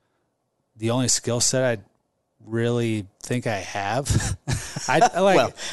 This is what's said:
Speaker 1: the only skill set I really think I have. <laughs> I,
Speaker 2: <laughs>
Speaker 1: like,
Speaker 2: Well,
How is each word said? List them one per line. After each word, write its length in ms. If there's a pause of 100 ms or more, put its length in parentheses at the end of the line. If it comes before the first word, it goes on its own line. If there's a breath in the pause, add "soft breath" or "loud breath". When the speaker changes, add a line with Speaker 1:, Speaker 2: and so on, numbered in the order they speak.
(760)
Speaker 1:
the 140
only 180
skill 320
set 380
I 40 (640)
really 640 (160)
think 240
I 120
have. 840
<laughs> 460
I, 100
Speaker 2:
<laughs> 220
Speaker 1:
like, 160
Speaker 2:
Well, 160 (200 loud breath)